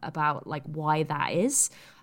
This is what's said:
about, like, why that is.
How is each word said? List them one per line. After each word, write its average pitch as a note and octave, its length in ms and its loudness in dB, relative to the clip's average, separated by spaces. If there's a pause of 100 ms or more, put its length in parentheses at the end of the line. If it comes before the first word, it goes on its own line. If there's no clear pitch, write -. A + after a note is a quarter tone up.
about, D3+ 440 -2
like, D3 160 -6
why D#3 400 0
that - 300 0
is. A#3 360 2 (340)